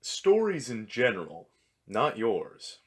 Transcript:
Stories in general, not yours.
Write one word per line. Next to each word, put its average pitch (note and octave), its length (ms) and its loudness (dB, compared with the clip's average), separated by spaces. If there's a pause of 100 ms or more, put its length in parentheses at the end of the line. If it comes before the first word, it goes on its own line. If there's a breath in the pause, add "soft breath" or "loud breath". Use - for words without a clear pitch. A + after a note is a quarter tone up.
Stories G3 680 0
in A2 160 -8
general, F#2 640 0 (360)
not A2 320 0
yours. - 680 -4